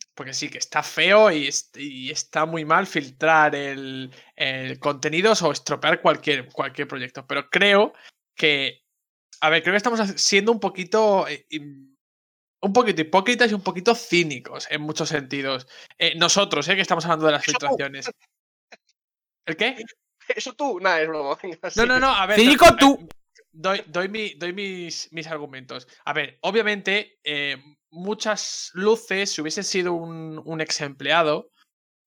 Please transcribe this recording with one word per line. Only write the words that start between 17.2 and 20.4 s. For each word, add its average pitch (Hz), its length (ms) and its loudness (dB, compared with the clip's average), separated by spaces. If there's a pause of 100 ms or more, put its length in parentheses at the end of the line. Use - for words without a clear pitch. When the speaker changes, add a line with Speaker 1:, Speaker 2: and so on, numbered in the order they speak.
Speaker 1:
de 151 60 6
las 143 140 -2
Speaker 2:
Eso 156 40 -2
tú. 147 160 -4
Speaker 1:
filtraciones. 139 420 -6 (1400)
¿El 151 120 -8
qué? 240 180 -2
Speaker 2:
<laughs> - 600 -10
Eso 226 180 -10